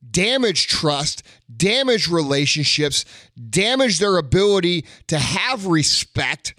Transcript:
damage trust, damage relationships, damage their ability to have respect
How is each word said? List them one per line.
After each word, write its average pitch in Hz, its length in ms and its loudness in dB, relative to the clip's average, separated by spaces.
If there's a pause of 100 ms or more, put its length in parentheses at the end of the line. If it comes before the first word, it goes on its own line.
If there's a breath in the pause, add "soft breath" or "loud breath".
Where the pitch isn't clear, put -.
(120)
damage 220 560 0
trust, 147 560 -2 (340 loud breath)
damage 226 520 2
relationships, 147 960 0 (440 loud breath)
damage 214 500 0
their 196 200 2
ability 175 640 2 (220 loud breath)
to 156 120 -2
have 202 480 -2
respect - 920 -2